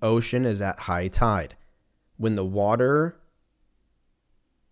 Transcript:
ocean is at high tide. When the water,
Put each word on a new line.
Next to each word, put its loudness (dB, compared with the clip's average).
ocean 2
is -2
at -6
high -4
tide. 0
When -2
the -2
water, 0